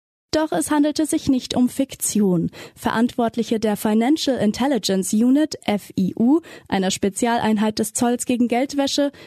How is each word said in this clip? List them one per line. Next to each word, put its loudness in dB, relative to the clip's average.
Doch 0
es -2
handelte 2
sich -2
nicht -2
um 2
Fiktion. 0
Verantwortliche -2
der -2
Financial 2
Intelligence 0
Unit, 2
F -4
I 0
U, 4
einer 0
Spezialeinheit 0
des -4
Zolls -2
gegen 0
Geldwäsche, 0